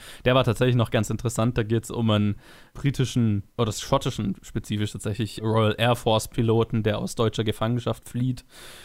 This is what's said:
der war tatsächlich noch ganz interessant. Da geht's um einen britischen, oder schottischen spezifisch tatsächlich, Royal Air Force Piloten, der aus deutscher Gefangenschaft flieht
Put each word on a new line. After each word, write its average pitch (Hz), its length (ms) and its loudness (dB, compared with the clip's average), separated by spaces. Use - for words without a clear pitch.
der 127 80 6
war 127 100 6
tatsächlich 123 320 2
noch 117 140 2
ganz 110 220 0
interessant. 113 480 -2
Da 117 40 2
geht's 113 280 -2
um 113 180 0
einen 104 260 2
britischen, 117 720 0
oder 110 140 0
schottischen 110 680 -2
spezifisch 107 500 -4
tatsächlich, 107 520 -6
Royal 110 340 2
Air 117 180 2
Force 113 320 0
Piloten, 113 540 2
der 107 160 0
aus - 160 -6
deutscher 110 300 0
Gefangenschaft 113 640 -2
flieht 123 340 -2